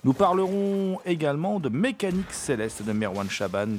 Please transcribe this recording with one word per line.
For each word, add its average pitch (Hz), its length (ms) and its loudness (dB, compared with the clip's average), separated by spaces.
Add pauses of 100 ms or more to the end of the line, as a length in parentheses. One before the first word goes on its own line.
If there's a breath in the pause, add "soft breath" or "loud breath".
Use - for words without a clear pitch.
Nous 131 100 6
parlerons 190 880 2
également 170 560 0
de 143 80 -2
Mécanique 190 640 0
Céleste 110 520 -4
de 110 80 -2
Merwan 101 360 -2
Chaban, 101 380 -2 (120)